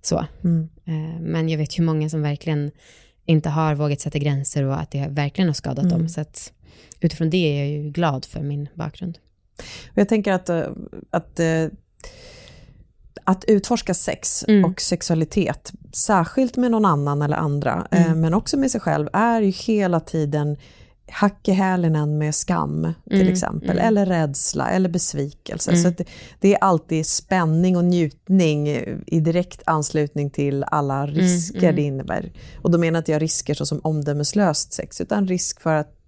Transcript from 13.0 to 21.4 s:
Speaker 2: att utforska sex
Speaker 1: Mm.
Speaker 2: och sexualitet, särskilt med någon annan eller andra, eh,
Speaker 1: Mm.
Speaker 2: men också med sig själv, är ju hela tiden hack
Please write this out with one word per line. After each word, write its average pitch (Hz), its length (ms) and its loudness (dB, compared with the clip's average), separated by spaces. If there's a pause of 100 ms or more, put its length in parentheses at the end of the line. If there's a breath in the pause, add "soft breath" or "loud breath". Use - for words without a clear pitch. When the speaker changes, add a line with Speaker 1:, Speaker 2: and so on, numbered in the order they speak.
Speaker 2:
att 190 220 0
utforska 208 480 2
sex - 540 0
Speaker 1:
Mm. 202 160 8
Speaker 2:
och 185 160 0
sexualitet, 165 920 -2 (220)
särskilt 214 600 2
med 247 140 2
någon 220 140 2
annan 143 380 2
eller 147 140 0
andra, 143 540 -2
eh, 175 160 6
Speaker 1:
Mm. 160 140 2
Speaker 2:
men 160 140 2
också 226 220 0
med 269 140 0
sig 214 100 -2
själv, 151 320 -2
är 226 280 2
ju 196 100 2
hela 185 500 0
tiden 147 560 -2 (520 soft breath)
hack - 400 0